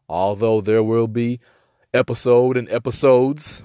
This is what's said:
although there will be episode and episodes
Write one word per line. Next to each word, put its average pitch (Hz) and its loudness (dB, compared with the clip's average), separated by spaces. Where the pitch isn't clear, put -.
although 104 0
there 110 0
will 113 0
be 120 -4
episode 123 2
and 120 -4
episodes 131 0